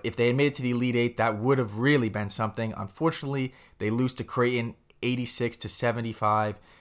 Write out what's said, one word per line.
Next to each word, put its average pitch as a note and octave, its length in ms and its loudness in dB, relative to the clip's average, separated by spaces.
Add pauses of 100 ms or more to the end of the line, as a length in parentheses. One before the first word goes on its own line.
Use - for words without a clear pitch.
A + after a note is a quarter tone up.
if A2+ 100 -4
they A#2+ 140 4
had B2 80 4
made C#3+ 100 4
it C#3+ 80 0
to C3+ 80 -8
the B2 80 0
Elite B2 240 2
Eight, A#2+ 220 0
that A2+ 200 2
would C3 220 2
have G#2+ 200 -2
really C3 300 4
been G#2 200 -4
something. A2 480 -2
Unfortunately, C#3 760 -4 (260)
they G#2+ 120 -2
lose B2+ 220 0
to - 100 -6
Creighton A#2+ 540 -2 (260)
eighty-six A#2+ 540 -2
to - 120 -4
seventy-five, G#2+ 920 0 (200)